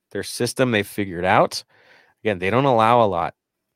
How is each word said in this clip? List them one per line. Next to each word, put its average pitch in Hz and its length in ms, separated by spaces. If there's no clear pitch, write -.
Their 98 120
system, 123 480
they 104 120
figured 92 420
out. 120 380
Again, 104 160
they 92 100
don't 127 160
allow 117 380
a - 20
lot. 85 300